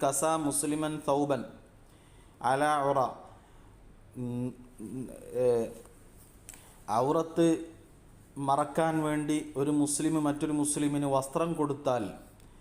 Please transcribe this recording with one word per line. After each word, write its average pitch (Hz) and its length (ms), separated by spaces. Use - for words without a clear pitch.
കസാ 160 280
മുസ്ലിമൻ 151 720
തൗബൻ 139 360
അലാ 143 400
ഉറ." 139 160
ഉം, 123 380
ഏ, 120 300
ഔറത്ത് 165 720
മറക്കാൻ 147 640
വേണ്ടി 151 540
ഒരു 143 140
മുസ്ലിം 151 540
മറ്റൊരു 147 280
മുസ്ലിമിന് 143 540
വസ്ത്രം 143 460
കൊടുത്താൽ, 135 580